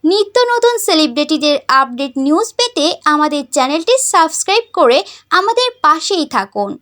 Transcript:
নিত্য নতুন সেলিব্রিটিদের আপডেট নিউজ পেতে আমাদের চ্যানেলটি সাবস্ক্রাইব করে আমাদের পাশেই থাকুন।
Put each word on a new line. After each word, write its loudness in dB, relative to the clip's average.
নিত্য 0
নতুন 2
সেলিব্রিটিদের 0
আপডেট -4
নিউজ 0
পেতে -2
আমাদের 0
চ্যানেলটি 0
সাবস্ক্রাইব 0
করে 4
আমাদের 0
পাশেই 0
থাকুন। -4